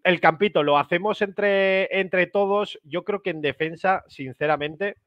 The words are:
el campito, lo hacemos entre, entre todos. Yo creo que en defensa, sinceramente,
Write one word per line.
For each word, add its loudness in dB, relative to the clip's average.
el 2
campito, 4
lo 4
hacemos -2
entre, 0
entre 0
todos. -2
Yo -8
creo -6
que -4
en -8
defensa, -2
sinceramente, -4